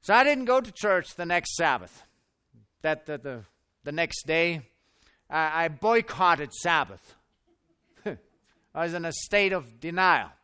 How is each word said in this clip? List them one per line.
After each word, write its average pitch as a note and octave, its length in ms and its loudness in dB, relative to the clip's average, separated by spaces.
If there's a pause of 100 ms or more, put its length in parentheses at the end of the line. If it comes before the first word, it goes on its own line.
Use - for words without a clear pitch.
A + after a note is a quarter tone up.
So G3 140 2
I B3 80 8
didn't C4+ 220 2
go B3+ 140 4
to A#3 120 -10
church F#3+ 440 -2
the F3 120 -6
next F3 280 -2
Sabbath. C3 460 -2 (800)
That, D#3 240 -2
the, D3 140 -8
the, B2 240 -12 (400)
the C#3+ 80 -8
next D#3+ 340 -4
day, E3 380 0 (680)
I, D#3+ 360 -2
I - 20 -2
boycotted F3 880 2
Sabbath. D3 600 -2 (440)
<laughs> - 460 -20
I E3+ 120 -8 (560)
was E3 220 -4
in E3+ 100 -6
a E3 80 -6
state G3+ 400 0
of A#2 260 -8
denial. E3+ 520 2 (120)